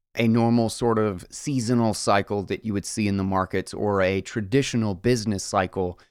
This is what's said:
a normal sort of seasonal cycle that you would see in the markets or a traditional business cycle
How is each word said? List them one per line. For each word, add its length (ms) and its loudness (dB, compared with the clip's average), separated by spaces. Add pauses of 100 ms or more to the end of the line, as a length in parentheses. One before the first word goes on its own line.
(160)
a 120 2
normal 400 4
sort 300 0
of 300 -2
seasonal 640 0
cycle 520 0
that 200 -6
you 80 -4
would 140 -4
see 220 -2
in 80 0
the 80 0
markets 500 -2
or 260 0
a 200 2
traditional 720 -2
business 480 0
cycle 560 -2 (120)